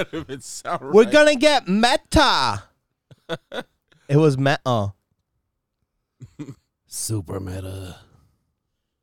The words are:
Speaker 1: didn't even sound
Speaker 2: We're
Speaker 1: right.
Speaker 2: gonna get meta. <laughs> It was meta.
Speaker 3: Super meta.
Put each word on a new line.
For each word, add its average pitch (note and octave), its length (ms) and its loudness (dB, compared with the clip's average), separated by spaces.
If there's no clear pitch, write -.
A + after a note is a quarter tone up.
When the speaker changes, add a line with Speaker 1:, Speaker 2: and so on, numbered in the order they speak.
Speaker 1:
didn't D#3 180 -12
even C3+ 120 -12
sound - 400 -10
Speaker 2:
We're G#3+ 100 8
Speaker 1:
right. G#3 80 0
Speaker 2:
gonna D4+ 240 6
get C4+ 320 2
meta. G#3 960 2
<laughs> - 360 -12
It C#3+ 80 2
was D3+ 200 4
meta. B2+ 560 -2
Speaker 3:
Super G2 520 -8
meta. F#2 580 -12